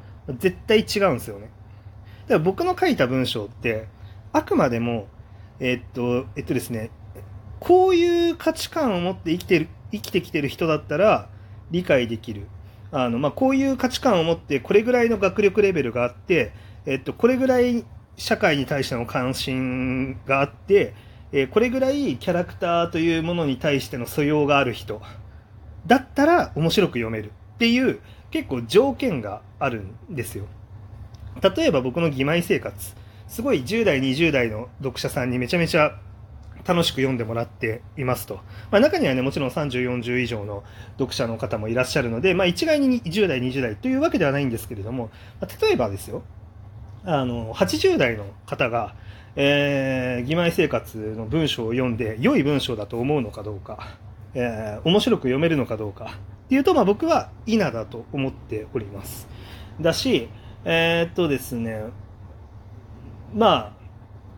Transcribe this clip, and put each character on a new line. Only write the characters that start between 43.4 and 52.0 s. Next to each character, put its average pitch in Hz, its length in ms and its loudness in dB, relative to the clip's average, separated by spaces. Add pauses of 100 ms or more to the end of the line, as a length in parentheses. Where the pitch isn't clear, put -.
二 127 120 0
十 135 100 0
代 110 140 -2
と 254 120 -4
い 262 60 2
う 269 60 2
わ 339 100 2
け 285 80 0
で 170 60 2
は 139 80 4
な 143 80 2
い 139 60 0
ん 123 40 0
で 113 80 -2
す - 80 -12
け 120 80 -12
れ 98 80 -10
ど 107 80 -6
も、 120 200 -6 (300)
ま 185 80 -6
あ、 - 160 -4
例 427 80 4
え 277 40 2
ば 113 140 0
で 95 80 -6
す - 100 -14
よ、 - 140 -8 (840)
あ 147 200 2
の、 117 280 -4
八 247 260 0
十 359 200 4
代 120 180 2
の 104 80 -8 (220)
方 123 240 -2
が、 113 240 -2 (420)
え 135 840 2
ー、 - 40 -4
義 135 100 -2
妹 170 200 2
生 165 160 4
活 110 480 -4
の 110 100 -8
文 147 220 2
章 113 180 -2
を 113 60 -2
読 127 180 0
ん 110 60 -2
で 110 240 -4